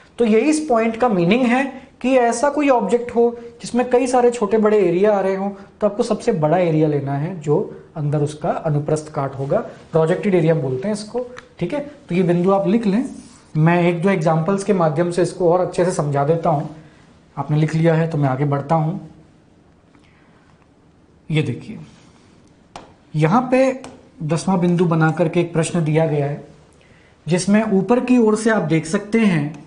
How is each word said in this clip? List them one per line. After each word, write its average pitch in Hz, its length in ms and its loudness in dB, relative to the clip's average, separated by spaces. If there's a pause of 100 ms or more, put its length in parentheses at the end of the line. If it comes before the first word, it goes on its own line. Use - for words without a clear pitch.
(180)
तो 240 60 2
यही 226 260 4
इस 311 180 -2
पॉइंट 226 280 0
का 247 140 0
मीनिंग 196 340 2
है 247 200 2 (360)
कि 262 180 2
ऐसा 233 320 2
कोई 294 200 0
ऑब्जेक्ट 233 460 2
हो 240 140 4 (300)
जिसमें 240 300 -2
कई 247 160 2
सारे 240 240 4
छोटे 226 280 -2
बड़े 214 200 4
एरिया 185 340 2
आ 202 80 0
रहे 190 140 -2
हों, 196 160 -4 (300)
तो 214 60 0
आपको 202 160 -2
सबसे 226 320 -2
बड़ा 156 240 2
एरिया 160 300 2
लेना 139 260 -2
है 165 260 -6
जो 151 380 -2 (180)
अंदर 151 260 -2
उसका 147 280 -4
अनुप्रस्थ 151 640 -4
काट 135 200 -6
होगा, 139 240 -4 (340)
प्रोजेक्टेड 165 420 2
एरिया 165 220 4
बोलते 135 320 -4
हैं 214 40 -4
इसको। 240 340 -8 (340)
ठीक 180 140 -4
है, 285 60 -4 (280)
तो 170 60 -4
ये 185 80 2
बिंदु 175 300 2
आप 196 160 2
लिख 226 180 2
लें, 208 180 0 (500)
मैं 170 280 4
एक 170 200 0
दो 196 80 2
एग्जांपल्स 170 540 0
के 214 100 0
माध्यम 170 360 0
से 175 120 0
इसको 170 300 0
और 180 80 4
अच्छे 175 240 0
से 180 80 0
समझा 143 320 -2
देता 165 260 0
हूँ। 147 180 -2 (680)
आपने 147 200 -2
लिख 156 180 0
लिया 160 200 2
है 160 140 0
तो 160 100 -4
मैं 143 100 2
आगे 131 180 -2
बढ़ता 143 280 -2
हूँ। 160 260 -2 (2250)
ये 156 140 0
देखिए, 120 360 -8 (1400)
यहाँ 165 360 2
पे 254 300 2 (440)
दसवां 165 360 -2
बिंदु 175 260 2
बना 160 260 2
करके 160 280 0
एक 170 120 -4
प्रश्न 165 320 -2
दिया 156 220 2
गया 147 200 -2
है 143 180 -8 (840)
जिसमें 190 360 2 (100)
ऊपर 196 280 2
की 254 180 2
ओर 214 180 4
से 220 140 0
आप 208 140 0
देख 160 220 0
सकते 208 340 -2
हैं 160 320 0 (140)